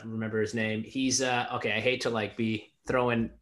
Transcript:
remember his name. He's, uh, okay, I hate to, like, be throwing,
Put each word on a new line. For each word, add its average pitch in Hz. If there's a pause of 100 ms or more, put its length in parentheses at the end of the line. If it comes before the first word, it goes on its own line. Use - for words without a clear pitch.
remember 110
his 107
name. 110
He's, 131
uh, 123
okay, 117
I 110
hate 127
to, 123
like, 107
be 110 (120)
throwing, 123 (120)